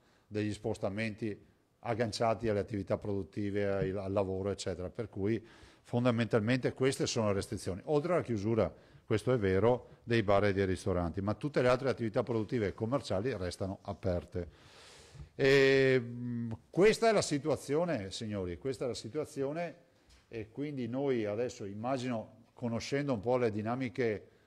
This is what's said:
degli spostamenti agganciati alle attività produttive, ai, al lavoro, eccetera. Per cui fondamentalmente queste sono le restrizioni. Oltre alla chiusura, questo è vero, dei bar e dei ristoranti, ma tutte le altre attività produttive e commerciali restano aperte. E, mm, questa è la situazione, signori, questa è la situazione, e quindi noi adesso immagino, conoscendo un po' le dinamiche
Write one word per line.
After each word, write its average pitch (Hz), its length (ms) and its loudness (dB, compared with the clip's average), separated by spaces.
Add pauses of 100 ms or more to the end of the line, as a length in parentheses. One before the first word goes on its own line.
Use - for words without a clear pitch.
(260)
degli 107 260 -2
spostamenti 104 840 -4 (440)
agganciati 113 680 0
alle 101 120 2
attività 98 380 -2
produttive, 101 680 -2
ai, 98 220 0
al 95 220 -4
lavoro, 95 380 0
eccetera. 90 400 -6
Per 107 180 -8
cui 104 360 -2 (380)
fondamentalmente 120 920 2
queste 131 340 0
sono 110 220 0
le 101 60 2
restrizioni. 95 500 -4
Oltre 156 280 0
alla 156 100 2
chiusura, 107 500 2 (320)
questo 117 280 2
è 131 60 4
vero, 101 600 2 (100)
dei 117 140 4
bar 101 220 6
e 101 60 4
dei 98 140 2
ristoranti, 90 540 0
ma 101 140 -2
tutte 147 280 0
le 123 60 4
altre 131 200 2
attività 113 360 0
produttive 110 420 0
e 87 80 -2
commerciali 113 640 -2
restano 92 460 -6
aperte. 87 680 -4 (880)
E, 135 680 6
mm, 120 480 -6 (180)
questa 220 400 4
è 226 40 6
la 185 100 4
situazione, 143 880 -2
signori, 95 480 -4
questa 135 280 -6
è - 20 -2
la 113 60 -4
situazione, 143 800 -6 (500)
e 110 240 -10
quindi 139 380 -6
noi 127 380 0
adesso 110 380 -4
immagino, 117 880 -6
conoscendo 135 580 -2
un 110 80 -2
po' 120 160 2
le 120 160 2
dinamiche 113 720 -2 (200)